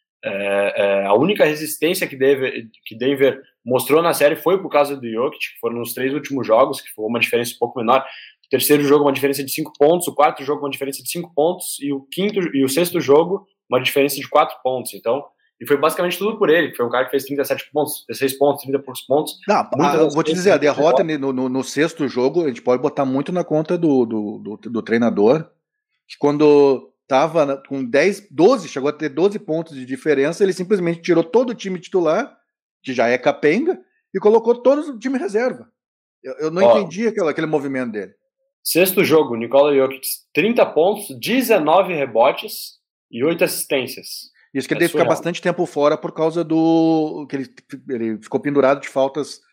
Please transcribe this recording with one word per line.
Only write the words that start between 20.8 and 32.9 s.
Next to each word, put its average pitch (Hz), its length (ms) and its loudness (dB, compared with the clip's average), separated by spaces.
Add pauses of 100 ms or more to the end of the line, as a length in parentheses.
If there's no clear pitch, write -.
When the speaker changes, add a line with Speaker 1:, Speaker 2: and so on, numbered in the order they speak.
Speaker 1:
derrota. - 20 -2
Speaker 2:
ne-, 156 140 -4
no, 135 140 -4
no, 127 160 -2
no 131 140 -2
sexto 147 460 -2
jogo, 131 360 0
a 147 40 -2
gente 117 140 -6
pode 123 200 2
botar 143 220 -2
muito 135 260 -2
na 175 140 -2
conta 160 340 -2
do, 143 260 4
do, 107 340 -6
do, 104 180 -12 (140)
do 113 120 -4
treinador, 113 640 2 (600)
que - 100 -20
quando 143 720 4 (160)
tava 151 400 2
na, 139 100 -2
com 135 280 -8
dez, 156 460 0
doze, 170 380 2
chegou 139 200 -4
a 147 40 0
ter 147 180 -6
doze 185 280 0
pontos 160 380 -6
de 127 80 -14
diferença, 139 580 -2
ele 190 100 2
simplesmente 175 500 -2
tirou 165 200 2
todo 240 280 0
o 226 40 -6
time 190 240 -8
titular, 180 580 -2 (460)
que 135 120 -8